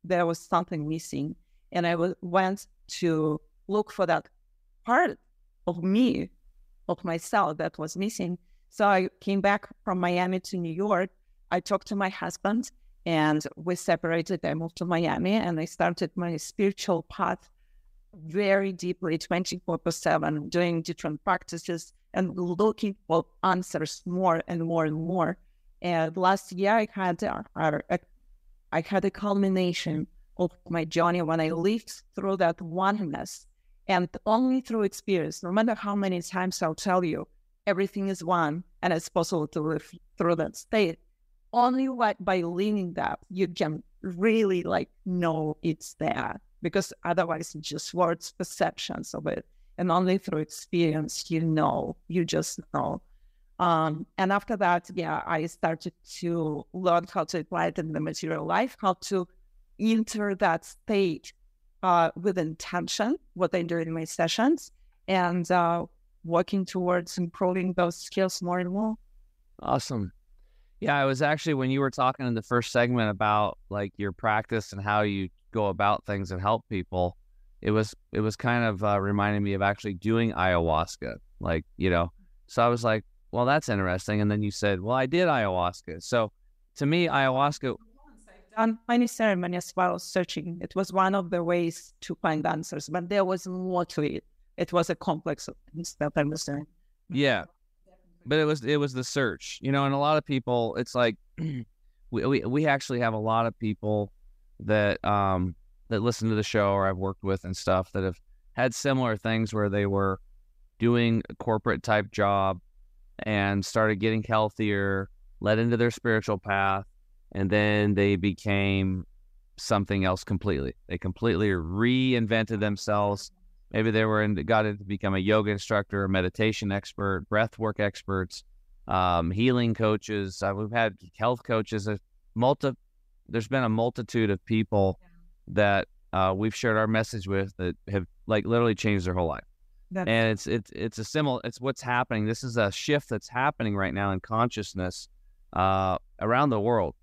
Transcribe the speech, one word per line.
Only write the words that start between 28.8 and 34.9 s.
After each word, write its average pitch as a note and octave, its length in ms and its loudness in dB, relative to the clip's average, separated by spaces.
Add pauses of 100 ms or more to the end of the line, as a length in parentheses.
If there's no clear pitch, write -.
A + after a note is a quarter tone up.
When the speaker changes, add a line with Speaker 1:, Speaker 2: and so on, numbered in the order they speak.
Speaker 1:
had F#3+ 240 0
a F#3+ 60 2
culmination F#3 960 0 (300)
of F3+ 160 -2 (160)
my E3+ 160 -2
journey E3+ 380 2
when D#3+ 180 0
I D#3+ 100 0
lived F#3+ 520 -2 (120)
through G3 240 -2
that E3 240 2
oneness. F3+ 840 -2 (420)
And F3+ 200 2 (180)
only B3+ 340 2
through A3+ 240 -2
experience, E3+ 580 -2